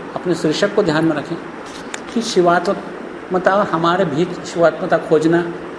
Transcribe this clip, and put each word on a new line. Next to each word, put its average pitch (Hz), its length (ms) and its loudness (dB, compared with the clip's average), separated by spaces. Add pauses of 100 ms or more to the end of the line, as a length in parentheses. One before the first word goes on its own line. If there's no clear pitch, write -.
(160)
अपने 175 200 -2
शीर्षक 165 400 0
को 208 80 4
ध्यान 160 220 2
में 151 100 2
रखें 156 220 -6 (760)
कि 226 80 -2
शिवात्मता, 185 1500 0
हमारे 170 340 2
भीतर 165 400 -2
शिवात्मता 170 520 2
खोजना, 165 540 2 (280)